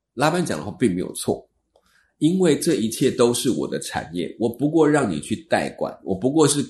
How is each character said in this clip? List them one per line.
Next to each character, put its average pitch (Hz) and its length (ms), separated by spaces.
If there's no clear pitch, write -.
拉 147 160
班 175 160
讲 95 100
的 76 80
话 101 140
并 104 160
没 90 60
有 - 140
错， - 300
因 170 200
为 170 180
这 160 200
一 107 120
切 123 220
都 120 240
是 123 160
我 71 160
的 - 140
产 - 340
业， 87 240
我 - 100
不 147 220
过 160 180
让 143 220
你 78 100
去 110 140
代 82 200
管， - 220
我 92 100
不 110 160
过 151 160
是 143 240